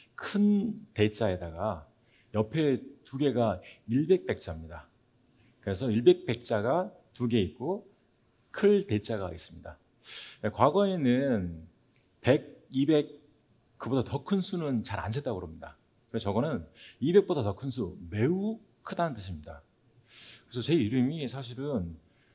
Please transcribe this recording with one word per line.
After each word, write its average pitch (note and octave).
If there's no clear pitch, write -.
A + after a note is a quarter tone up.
큰 G#3
대자에다가 F#2
옆에 C3
두 C3+
개가 A#2
일백백자입니다. G#2
그래서 G2+
일백백자가 B2
두 B2
개 A2+
있고 C#3+
클 G3+
대자가 G#2
있습니다. D#2
예, A2
과거에는 C3
백, -
이백, D3
그보다 B2+
더 -
큰 G3
수는 D3
잘 -
안 G2+
셌다고 B2+
그럽니다. E2
그래서 A2+
저거는 G#2+
이백보다 E3+
더 G2+
큰 C#3
수, A2
매우 F3+
크다는 E3+
뜻입니다. E2+
그래서 B2
제 D3+
이름이 C3
사실은 A#2+